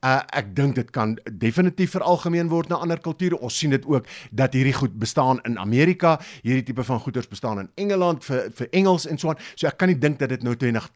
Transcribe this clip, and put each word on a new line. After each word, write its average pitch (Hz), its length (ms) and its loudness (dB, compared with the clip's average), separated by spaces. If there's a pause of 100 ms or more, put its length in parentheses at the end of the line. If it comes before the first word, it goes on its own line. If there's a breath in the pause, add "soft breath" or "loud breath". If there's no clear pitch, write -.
Uh, 131 220 4
ek 101 280 -6
dink 139 200 2
dit 120 160 -4
kan 113 280 -2 (140)
definitief 175 580 2
veralgemeen 170 580 0
word 165 200 0
na 175 80 -2
ander 165 240 -2
kulture. 175 400 -2
Ons 120 180 -6
sien 156 120 0
dit 135 160 2
ook 135 200 2 (240 loud breath)
dat 127 220 0
hierdie 131 220 4
goed 110 240 -2
bestaan 127 440 2
in 113 160 -4
Amerika, 156 640 4 (220 loud breath)
hierdie 127 220 0
tipe 123 200 -4
van 117 160 -2
goeders 123 280 -6
bestaan 107 300 -6
in 98 160 -10
Engeland 185 500 0
vir, 127 280 -4
vir - 180 -8
Engels 185 360 4
en 160 120 -6
so 170 100 -2
aan. 156 100 -2 (160 loud breath)
So, - 120 -2
ek 139 120 -2
kan 185 100 4
nie 180 100 4
dink 147 200 2
dat 135 100 0
dit 120 140 -4
noodwendig 120 540 -2